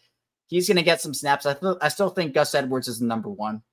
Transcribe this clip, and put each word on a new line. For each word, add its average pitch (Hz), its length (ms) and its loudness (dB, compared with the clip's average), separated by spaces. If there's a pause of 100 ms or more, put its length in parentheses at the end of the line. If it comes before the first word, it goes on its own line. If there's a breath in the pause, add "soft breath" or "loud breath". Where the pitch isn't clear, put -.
(480)
he's 175 200 0
gonna 185 160 4
get 165 180 4
some 151 120 -8
snaps. 139 320 0
I 139 80 0
th-, 185 280 -2
I 151 80 2
still 190 200 0
think 170 240 -2
Gus 147 220 2
Edwards 131 320 0
is 113 120 -8
the 120 60 0
number 113 240 -2
one. 107 320 -6 (120)